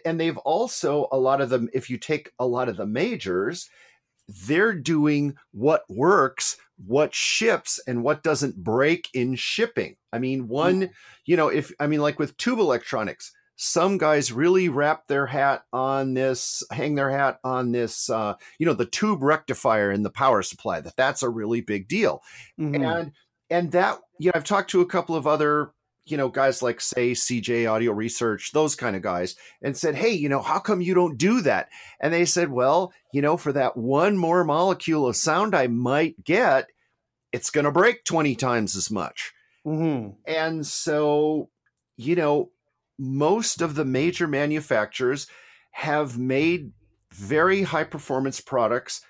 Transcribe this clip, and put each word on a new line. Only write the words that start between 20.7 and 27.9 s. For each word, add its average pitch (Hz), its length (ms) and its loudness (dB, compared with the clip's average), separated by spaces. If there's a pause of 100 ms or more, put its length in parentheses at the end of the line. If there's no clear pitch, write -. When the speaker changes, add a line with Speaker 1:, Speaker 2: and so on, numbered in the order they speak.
Speaker 1:
that 82 160 -14
that's 139 280 0
a 127 60 -2
really 113 320 -2
big 101 260 -6
deal. 151 340 0 (380)
Speaker 2:
Mm-hmm. 147 240 -2
Speaker 1:
And, 160 280 -4 (380)
and 170 220 0
that, 185 260 2 (220)
you 151 80 -2
know, 180 80 4
I've 156 80 -2
talked 196 260 0
to 180 120 4
a 175 40 2
couple 170 300 -2
of 139 100 -4
other, 147 460 2 (340)
you 151 120 -4
know, 135 120 0
guys 135 340 0
like, 120 180 -2
say, 123 320 0
C 123 260 -2
J 117 280 0
Audio 110 240 2